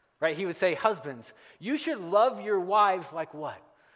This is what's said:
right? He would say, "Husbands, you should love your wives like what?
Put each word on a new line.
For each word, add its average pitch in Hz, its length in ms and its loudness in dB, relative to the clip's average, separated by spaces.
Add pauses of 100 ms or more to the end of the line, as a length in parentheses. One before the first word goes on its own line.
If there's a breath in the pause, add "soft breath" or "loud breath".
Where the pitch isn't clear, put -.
(200 soft breath)
right? 156 160 0
He 185 120 -4
would 170 100 -6
say, 185 160 2
"Husbands, 143 580 -4 (280 loud breath)
you 240 180 -4
should 294 220 -4
love 208 420 2
your 202 180 0
wives 190 540 2
like 160 220 -8
what? 147 260 -10 (340 soft breath)